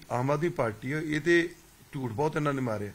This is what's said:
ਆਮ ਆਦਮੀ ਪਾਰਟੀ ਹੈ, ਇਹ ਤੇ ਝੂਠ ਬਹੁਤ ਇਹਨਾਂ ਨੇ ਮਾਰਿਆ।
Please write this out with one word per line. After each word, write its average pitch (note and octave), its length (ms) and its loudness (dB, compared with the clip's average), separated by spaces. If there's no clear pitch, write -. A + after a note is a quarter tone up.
ਆਮ B2+ 200 2
ਆਦਮੀ D3+ 180 2
ਪਾਰਟੀ B2+ 440 -2
ਹੈ, D#3 80 -2
ਇਹ D3+ 200 -2
ਤੇ E3+ 340 4
ਝੂਠ C3 200 -4
ਬਹੁਤ D3 240 0
ਇਹਨਾਂ D3 180 2
ਨੇ C3+ 80 -2
ਮਾਰਿਆ। G#2 340 -2